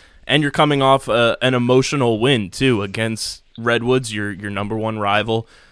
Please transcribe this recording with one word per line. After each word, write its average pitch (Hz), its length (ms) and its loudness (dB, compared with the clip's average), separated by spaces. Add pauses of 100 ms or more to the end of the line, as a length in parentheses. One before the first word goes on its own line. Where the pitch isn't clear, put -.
(280)
and 147 160 0
you're 143 100 -2
coming 147 300 2
off 135 260 2
a, 117 320 2
an 127 140 2
emotional 123 640 2
win, 113 320 0
too, 123 320 0
against 110 600 -6 (140)
Redwoods, 117 580 0
your, 104 180 -4
your 101 180 -10
number 101 260 -4
one 110 220 -4
rival. 107 480 0 (260)